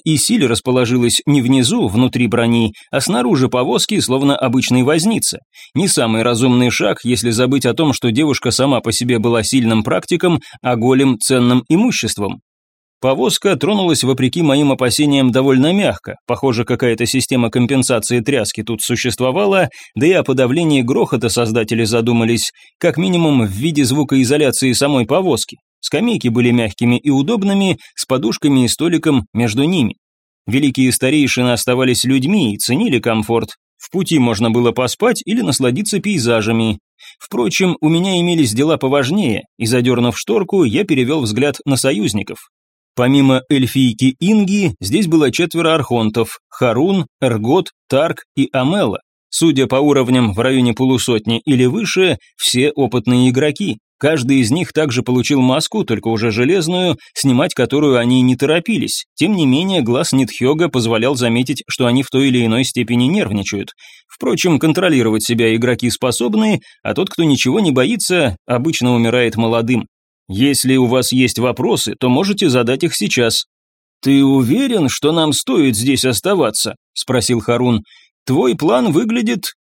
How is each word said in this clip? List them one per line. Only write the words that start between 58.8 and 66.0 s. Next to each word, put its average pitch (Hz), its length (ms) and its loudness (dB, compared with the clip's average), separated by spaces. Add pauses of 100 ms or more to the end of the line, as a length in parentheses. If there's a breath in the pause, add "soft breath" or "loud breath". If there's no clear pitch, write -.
Тем 190 220 0
не 156 100 2
менее, 170 340 0
глаз 123 320 -2
Нитхега 135 560 0
позволял 117 460 0
заметить, 123 540 -2
что - 180 -2
они 127 160 2
в - 60 -10
той 139 180 2
или 123 180 2
иной 117 200 0
степени 120 400 -2
нервничают. 107 720 -2 (340 loud breath)
Впрочем, 180 500 0
контролировать 139 640 2
себя 113 320 0
игроки 120 340 -2
способны, 214 760 -2 (200 soft breath)